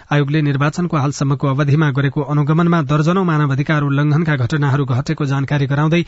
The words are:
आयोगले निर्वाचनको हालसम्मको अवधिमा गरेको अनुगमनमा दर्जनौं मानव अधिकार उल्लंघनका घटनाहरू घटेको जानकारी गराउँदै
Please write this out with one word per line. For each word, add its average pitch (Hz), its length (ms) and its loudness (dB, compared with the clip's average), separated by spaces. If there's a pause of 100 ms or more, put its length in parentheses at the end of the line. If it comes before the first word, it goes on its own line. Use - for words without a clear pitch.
आयोगले 147 340 0
निर्वाचनको 147 560 -2
हालसम्मको 139 500 -2
अवधिमा 143 440 2
गरेको 139 320 -2
अनुगमनमा 156 600 2
दर्जनौं 156 420 2
मानव 151 260 2
अधिकार 147 320 0
उल्लंघनका 147 540 0
घटनाहरू 143 480 0
घटेको 143 400 -2
जानकारी 139 420 -2
गराउँदै 151 400 0